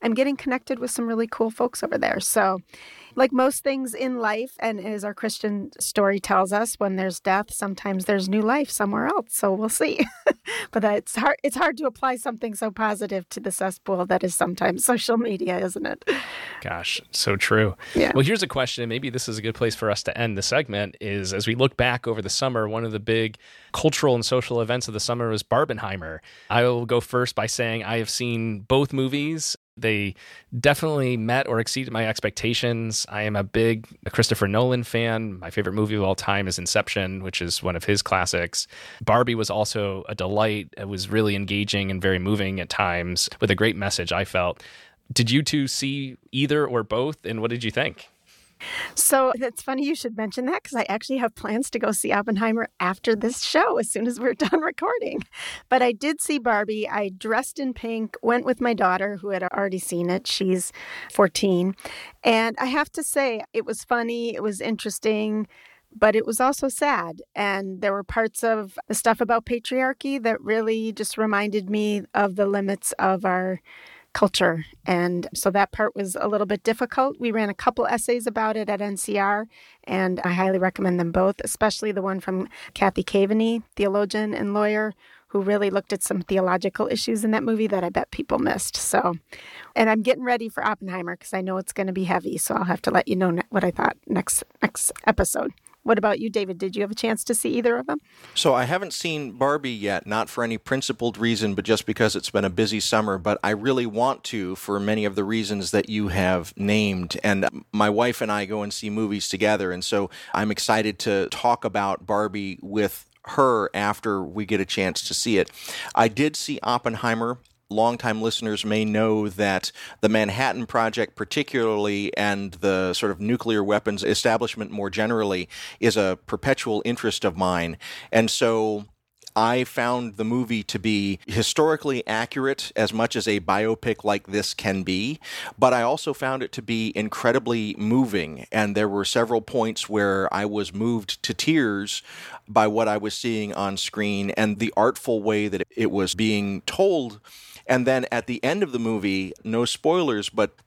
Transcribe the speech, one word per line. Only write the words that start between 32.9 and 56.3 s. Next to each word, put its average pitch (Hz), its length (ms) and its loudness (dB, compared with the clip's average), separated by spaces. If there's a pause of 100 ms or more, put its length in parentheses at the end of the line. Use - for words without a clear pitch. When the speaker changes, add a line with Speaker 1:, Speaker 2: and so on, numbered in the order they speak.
Speaker 2:
I 107 140 -4
am 104 140 0
a 101 60 2
big 113 440 2 (240)
Christopher 110 360 2
Nolan 123 360 2
fan. 113 560 -2
My 85 100 -12
favorite 95 240 -2
movie 107 220 2
of 104 80 2
all 95 100 4
time 98 340 -2
is 92 120 -4
Inception, 95 640 -2
which 95 180 -6
is 85 220 -4
one 90 140 -2
of - 80 -8
his 101 160 2
classics. 90 640 0 (340)
Barbie 120 320 4
was 110 160 -2
also 101 600 -2
a 107 40 -6
delight. 104 640 0
It 101 120 -10
was 98 200 -6
really 107 260 4
engaging 101 540 0
and 95 120 -4
very 95 180 4
moving 95 400 0
at 87 100 -6
times, 87 600 0 (100)
with 104 100 2
a 101 60 4
great 101 220 2
message, 98 340 -4
I 92 140 0
felt. 87 360 -2 (500)
Did 117 200 2
you 139 100 4
two 143 260 0
see 135 500 -4 (160)
either 143 340 2
or 120 160 0
both, 127 420 -2
and 110 160 -4
what 113 80 0
did 120 140 -4
you 107 80 -2
think? - 380 -2 (840)
Speaker 1:
So 262 400 4
it's 240 300 -6
funny 269 200 -2
you 294 120 0
should 226 200 -8
mention 220 300 -4
that, 320 180 -2
'cause - 120 -10
I 226 120 0
actually 226 300 -2
have 240 160 0
plans 214 380 -4
to - 80 -2
go 220 120 2
see - 200 0
Oppenheimer 220 580 0 (100)
after 190 360 2
this 226 260 -2
show, - 380 2
as 220 100 -2
soon 220 160 -2
as 240 140 -2
we're 240 140 2
<laughs> - 20 -6
done 320 260 2
recording. - 640 -2 (440)
But 262 140 6
I 247 120 4
did 294 280 -2
see 302 160 0